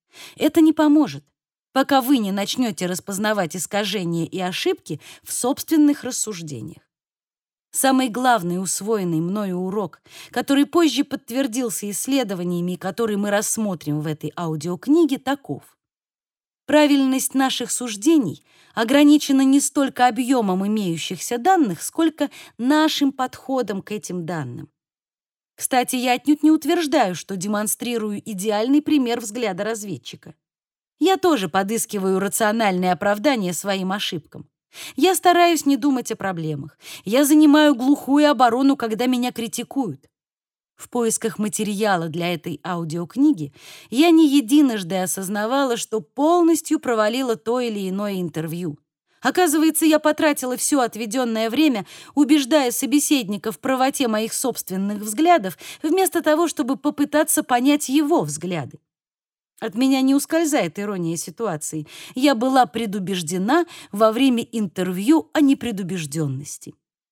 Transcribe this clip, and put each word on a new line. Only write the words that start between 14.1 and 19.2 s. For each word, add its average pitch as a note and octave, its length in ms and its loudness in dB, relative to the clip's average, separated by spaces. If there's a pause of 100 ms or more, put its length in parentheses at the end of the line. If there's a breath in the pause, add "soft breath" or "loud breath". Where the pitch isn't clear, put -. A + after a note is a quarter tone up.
аудиокниге, F3 840 0
таков. - 580 -8 (880)
Правильность C#4 680 2
наших C4 360 -2
суждений A#3+ 760 0 (300 soft breath)
ограничена C#4 680 4